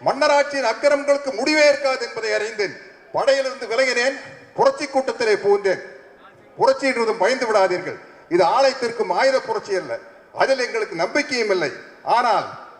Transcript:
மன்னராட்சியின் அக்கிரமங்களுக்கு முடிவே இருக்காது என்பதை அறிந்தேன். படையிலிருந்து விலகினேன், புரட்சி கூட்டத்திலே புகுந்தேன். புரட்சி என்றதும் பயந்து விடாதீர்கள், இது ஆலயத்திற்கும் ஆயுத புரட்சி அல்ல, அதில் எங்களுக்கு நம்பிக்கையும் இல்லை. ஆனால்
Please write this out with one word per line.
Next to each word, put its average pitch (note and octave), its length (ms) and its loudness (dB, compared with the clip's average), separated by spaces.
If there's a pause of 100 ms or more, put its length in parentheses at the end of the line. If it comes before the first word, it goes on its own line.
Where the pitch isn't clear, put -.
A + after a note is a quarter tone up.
மன்னராட்சியின் C#4+ 640 2
அக்கிரமங்களுக்கு C#4+ 640 0
முடிவே D4 340 4
இருக்காது C4+ 400 0
என்பதை A3 260 -6
அறிந்தேன். G#3 440 -4 (360)
படையிலிருந்து B3+ 540 0
விலகினேன், B3 520 0 (340)
புரட்சி C4+ 340 0
கூட்டத்திலே A#3 460 0
புகுந்தேன். G3 480 2 (760)
புரட்சி C4+ 300 2
என்றதும் A3+ 300 0
பயந்து B3 280 0
விடாதீர்கள், F#3 540 0 (300)
இது F3 140 4
ஆலயத்திற்கும் A3+ 680 0
ஆயுத B3 300 2
புரட்சி G3 340 -6
அல்ல, C3+ 220 -6 (360)
அதில் B3+ 260 2
எங்களுக்கு A3 360 -4
நம்பிக்கையும் A#3+ 540 -2
இல்லை. E3 220 0 (320)
ஆனால் G#3 460 2 (300)